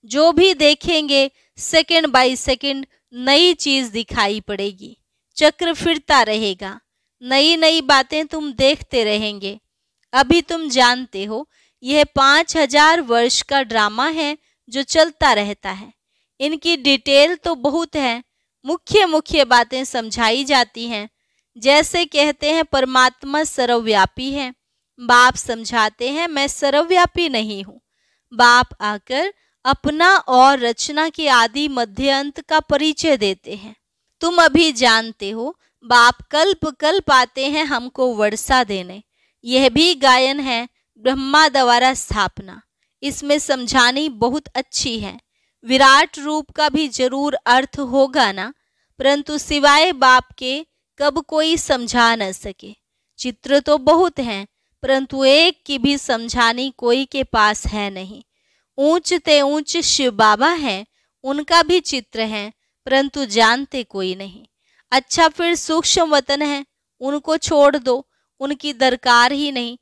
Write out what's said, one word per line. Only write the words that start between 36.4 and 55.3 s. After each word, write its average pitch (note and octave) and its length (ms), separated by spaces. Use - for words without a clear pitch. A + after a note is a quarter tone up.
कल्प D4+ 320
आते C4 340
हैं D4+ 200
हमको B3+ 480
वर्षा G#3+ 500
देने। F#3+ 380
यह B3+ 260
भी D#4+ 260
गायन C4 440
है B3 280
ब्रह्मा C4+ 460
द्वारा B3+ 440
स्थापना, G3 680
इसमें C#4+ 360
समझानी C4 720
बहुत A#3+ 380
अच्छी B3 520
है। G3+ 200
विराट C4+ 560
रूप D4+ 320
का D4+ 180
भी D4+ 180
जरूर C4 480
अर्थ C4+ 440
होगा C4+ 520
ना, G3 220
परंतु C#4+ 380
सिवाय D4 560
बाप B3+ 440
के C4+ 280
कब C#4+ 220
कोई D#4 360
समझा A#3+ 580
न G3 160
सके। G3+ 420
चित्र C4 400
तो D4 180
बहुत E4 420
हैं, G#3 260
परंतु C4+ 400
एक D4+ 420